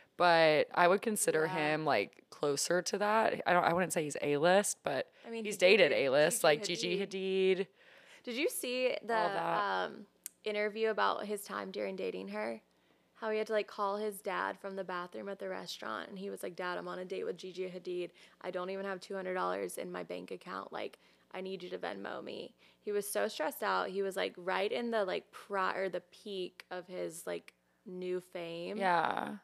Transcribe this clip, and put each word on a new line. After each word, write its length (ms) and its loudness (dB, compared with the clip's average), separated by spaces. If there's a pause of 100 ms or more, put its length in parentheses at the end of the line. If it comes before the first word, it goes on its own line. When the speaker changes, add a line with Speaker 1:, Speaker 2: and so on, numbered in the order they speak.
(160)
Speaker 1:
but 580 6
I 140 8
would 140 6
consider 440 2
Speaker 2:
Yeah. 80 -2
Speaker 1:
him, 300 0
like, 460 2
closer 520 0
to 160 -2
that. 480 2
I 60 4
don't, 120 6
I 80 6
wouldn't 200 2
say 120 0
he's 160 -4
A-list, 640 4
but 260 -2 (160)
Speaker 2:
I 40 -12
mean, 140 -6
Speaker 1:
he's 100 -4
Speaker 2:
he 40 -8
dated 320 8
Speaker 1:
dated 160 4
A-list, 320 6
Speaker 2:
Gigi 80 4
Speaker 1:
like 180 6
Gigi 340 -2
Speaker 2:
Hadid. 600 2
Speaker 1:
Hadid. 80 -2 (580)
Speaker 2:
Did 120 -8
you 120 0
see 540 -2
the, 140 -2
Speaker 1:
All 140 2
that. 560 0
Speaker 2:
um, 200 -12 (380)
interview 460 0
about 360 0
his 180 -6
time 280 -8
during 240 -4
dating 320 -6
her? 320 -6 (540)
How 160 -6
he 80 0
had 100 -2
to, 40 -2
like, 160 0
call 280 -2
his 240 -4
dad 400 -2
from 160 -10
the 80 -6
bathroom 440 -8
at 120 -8
the 80 -6
restaurant, 600 -8
and 100 -12
he 120 -8
was 140 -10
like, 120 -8
"Dad, 220 -4
I'm 100 -8
on 120 -8
a 40 -8
date 200 -6
with 120 -4
Gigi 320 -8
Hadid. 420 -6 (300)
I 120 -6
don't 180 -4
even 140 -6
have 160 -6
two 160 -10
hundred 180 -4
dollars 440 -2
in 120 -8
my 140 -6
bank 260 -8
account. 420 -10
Like, 260 -8 (340)
I 80 -8
need 240 -8
you 60 -12
to 80 -8
Venmo 440 -6
me." 320 -10 (260)
He 100 -8
was 180 -2
so 200 0
stressed 340 -4
out. 280 0
He 120 -2
was, 140 -4
like, 200 -2
right 360 0
in 180 -2
the, 140 2
like, 260 -4
pri-, 460 -2
or 120 -2
the 120 -4
peak 680 -10
of 200 -10
his, 400 -8
like, 260 -8 (320)
new 340 -4
fame. 560 -8
Speaker 1:
Yeah. 680 2